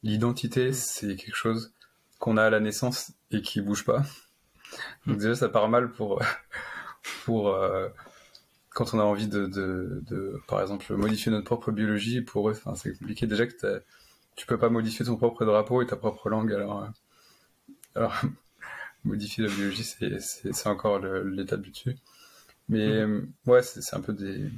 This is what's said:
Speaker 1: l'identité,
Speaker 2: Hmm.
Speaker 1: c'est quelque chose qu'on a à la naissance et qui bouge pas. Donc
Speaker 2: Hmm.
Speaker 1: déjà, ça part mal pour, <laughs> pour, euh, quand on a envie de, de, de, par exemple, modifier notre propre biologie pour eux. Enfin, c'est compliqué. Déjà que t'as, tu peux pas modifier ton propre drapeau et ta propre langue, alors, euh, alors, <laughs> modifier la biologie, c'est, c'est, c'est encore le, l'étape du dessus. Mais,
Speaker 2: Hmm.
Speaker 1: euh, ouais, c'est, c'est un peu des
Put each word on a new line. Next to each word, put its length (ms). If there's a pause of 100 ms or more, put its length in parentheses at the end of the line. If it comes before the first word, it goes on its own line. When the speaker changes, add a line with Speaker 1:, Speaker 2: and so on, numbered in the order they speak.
Speaker 1:
l'identité, 680
Speaker 2:
Hmm. 20
Speaker 1:
c'est 420
quelque 200
chose 380 (480)
qu'on 160
a 80
à 40
la 120
naissance 500 (200)
et 100
qui 180
bouge 240
pas. 200 (1040)
Donc 100
Speaker 2:
Hmm. 20
Speaker 1:
déjà, 160
ça 140
part 180
mal 240
pour, 300
<laughs> 1040
pour, 240
euh, 400 (800)
quand 240
on 60
a 40
envie 240
de, 200
de, 600
de, 400
par 140
exemple, 340
modifier 360
notre 140
propre 260
biologie 500
pour 280
eux. 40
Enfin, 220
c'est 220
compliqué. 300
Déjà 200
que 60
t'as, 260 (580)
tu 80
peux 140
pas 100
modifier 340
ton 140
propre 280
drapeau 360
et 60
ta 100
propre 320
langue, 240
alors, 300
euh, 40 (1080)
alors, 260 (400)
<laughs> 420
modifier 420
la 80
biologie, 300
c'est, 360
c'est, 340
c'est 160
encore 300
le, 280
l'étape 340
du 100
dessus. 260 (720)
Mais, 360
Speaker 2:
Hmm. 60
Speaker 1:
euh, 400
ouais, 120
c'est, 180
c'est 140
un 60
peu 120
des 440